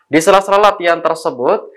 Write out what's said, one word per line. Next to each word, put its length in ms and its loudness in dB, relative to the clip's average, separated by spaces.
Di 80 2
sela-sela 400 2
latihan 400 0
tersebut, 800 -4